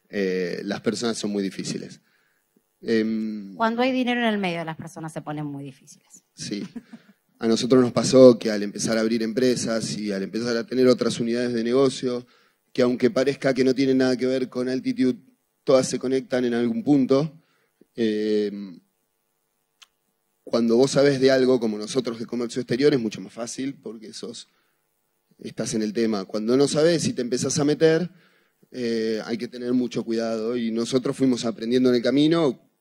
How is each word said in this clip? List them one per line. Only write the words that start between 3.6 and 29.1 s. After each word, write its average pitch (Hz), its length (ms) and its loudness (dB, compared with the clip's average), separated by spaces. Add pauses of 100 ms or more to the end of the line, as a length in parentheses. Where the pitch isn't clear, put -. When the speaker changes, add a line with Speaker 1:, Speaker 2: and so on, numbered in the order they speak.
Speaker 2:
hay 262 100 0
dinero 240 280 -2
en 240 80 0
el 214 100 0
medio, 170 280 -4
las 160 100 -10
personas 160 380 -14
se 156 80 -10
ponen 151 240 -8
muy 139 180 -10
difíciles. - 600 -20 (120)
Speaker 1:
Sí. - 280 -10 (760)
A 113 80 -2
nosotros 120 340 4
nos 123 120 2
pasó 127 440 8
que 110 140 -4
al 104 100 -2
empezar 104 360 -4
a 113 40 2
abrir 113 220 0
empresas 113 720 -2
y 104 140 -6
al 98 100 -4
empezar 110 360 -4
a 113 80 -6
tener 127 220 2
otras 117 320 2
unidades 120 340 -2
de 113 100 -2
negocio, 123 640 0 (460)
que - 80 0
aunque 123 280 2
parezca 135 440 0
que 127 100 2
no 131 100 4
tienen 131 260 2
nada 127 180 2
que 127 100 -2
ver 131 220 -2
con 127 200 -4
Altitude, 127 480 0 (460)
todas 127 240 4
se 127 100 -4
conectan 127 480 -2
en 120 80 0
algún 117 300 -2
punto. 135 580 2 (540)
Em, 107 840 -2 (1600)
cuando 117 320 0
vos 135 160 4
sabés 139 300 2
de 135 100 4
algo, 131 280 4
como 110 180 -2
nosotros 117 420 -6
de 110 60 -6
comercio 120 360 -6
exterior, 135 320 2
es 135 60 2
mucho 107 220 -6
más 95 100 -16
fácil 123 500 -10
porque 107 300 -16
sos, - 380 -14 (880)
estás 113 340 -8
en 110 80 -2
el 107 120 -4
tema. 107 320 -2
Cuando 110 320 -2
no 143 100 4
sabés 156 400 2
y - 60 -4
te 131 80 -6
empezás 123 360 -4
a 151 60 0
meter, 160 460 2 (600)
eh, 113 560 -2